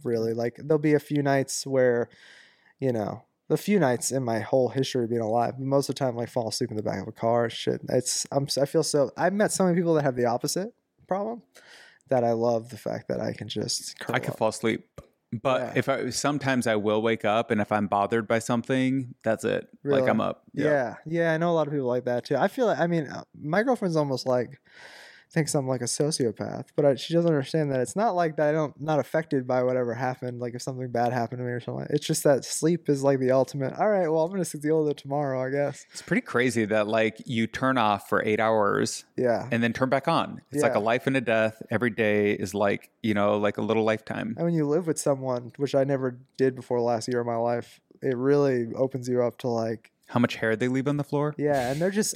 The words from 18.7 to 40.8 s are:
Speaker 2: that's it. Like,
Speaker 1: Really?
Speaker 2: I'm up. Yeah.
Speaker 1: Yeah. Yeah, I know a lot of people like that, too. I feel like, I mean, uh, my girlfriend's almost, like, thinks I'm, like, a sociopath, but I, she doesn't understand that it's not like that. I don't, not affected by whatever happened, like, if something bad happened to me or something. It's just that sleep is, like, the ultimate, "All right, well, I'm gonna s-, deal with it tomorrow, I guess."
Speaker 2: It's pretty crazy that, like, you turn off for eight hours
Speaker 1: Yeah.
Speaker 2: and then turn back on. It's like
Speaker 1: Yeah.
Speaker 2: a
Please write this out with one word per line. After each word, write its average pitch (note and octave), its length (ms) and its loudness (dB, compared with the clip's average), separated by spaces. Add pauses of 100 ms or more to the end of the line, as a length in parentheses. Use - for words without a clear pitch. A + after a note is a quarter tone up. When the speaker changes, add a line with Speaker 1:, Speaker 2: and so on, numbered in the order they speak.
Speaker 2:
that's A2 200 0
it. G#2 240 -2 (140)
Like, C#3 160 2
Speaker 1:
Really? B2+ 120 2
Speaker 2:
I'm A2 100 2
up. F#2+ 220 -4 (120)
Yeah. C#3+ 100 -2
Speaker 1:
Yeah. C#3 300 0 (120)
Yeah, E3 280 0
I - 20 0
know E3+ 140 0
a E3+ 40 2
lot D#3 120 2
of D3 60 -6
people C#3 160 -2
like B2 160 0
that, B2 200 -2
too. C#3+ 120 0
I C#3 120 2
feel B3 180 -2
like, F#3 120 2
I E3 80 2
mean, E3 220 0
uh, - 160 -12 (160)
my D#3 240 0
girlfriend's A3 320 0
almost, C#3+ 300 0
like, B2+ 340 -2 (720)
thinks D#3 240 0
I'm, C3+ 100 -2
like, C3 140 0
a B2 60 -4
sociopath, A#2+ 800 -2 (100)
but D3 80 4
I, C#3+ 100 6
she - 180 -8
doesn't E3+ 160 4
understand D3 440 0
that C3 80 2
it's A#2+ 160 -4
not G#3 180 2
like E3+ 220 0
that. D3+ 140 2
I - 20 2
don't, D#3 280 -2
not D3+ 200 2
affected C#3+ 440 0
by B2+ 200 2
whatever B2+ 280 0
happened, B2 460 -4
like, A#2+ 160 -6
if B2 80 -12
something B2+ 300 -6
bad A#2+ 200 2
happened B2 280 -2
to B2 40 -6
me B2 60 -4
or B2 80 -4
something. B2+ 320 -8
It's D3 160 0
just - 160 -2
that C#3 220 4
sleep E3 440 -2
is, C#3 140 2
like, C#3 160 4
the B2+ 140 2
ultimate, C3 440 0
"All F#3+ 120 0
right, F#3+ 200 2
well, D#3+ 140 0
I'm E3+ 80 -2
gonna G3 120 -2
s-, D#3+ 100 -6
deal D#3 320 0
with D3 80 0
it C#3 60 -16
tomorrow, C3+ 460 -4
I C3 60 -6
guess." C#3 420 -4
Speaker 2:
It's - 80 -16
pretty G3 200 0
crazy A#2+ 460 2
that, G#2+ 200 2
like, A2+ 400 2
you A2+ 220 0
turn C3 280 0
off G#2+ 320 2
for - 160 2
eight G#2+ 140 2
hours A2 640 2 (120)
Speaker 1:
Yeah. A#2+ 340 0
Speaker 2:
and A#2 140 2
then A#2 80 2
turn C3 160 0
back C3+ 180 0
on. D3+ 360 -2 (100)
It's D3 100 0
like C3+ 120 4
Speaker 1:
Yeah. A2 40 2
Speaker 2:
a - 20 2